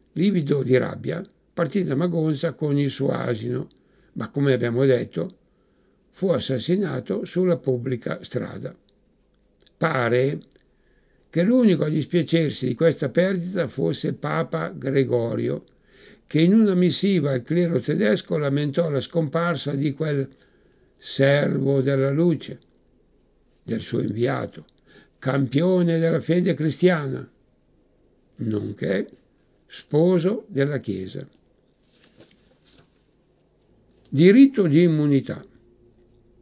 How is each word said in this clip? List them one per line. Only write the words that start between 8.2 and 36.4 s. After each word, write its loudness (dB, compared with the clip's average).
strada. -8
Pare 2
che 0
l'unico 4
a 0
dispiacersi 0
di -2
questa 0
perdita -2
fosse -4
Papa -6
Gregorio, -2
che 2
in 4
una 4
missiva 2
al -2
clero 0
tedesco 0
lamentò -2
la -2
scomparsa -4
di -2
quel -4
servo 2
della 0
luce, 0
del -6
suo -4
inviato, -4
campione 0
della 0
fede 0
cristiana, 0
nonché -4
sposo 0
della -2
Chiesa. -8
Diritto 6
di 6
immunità. 2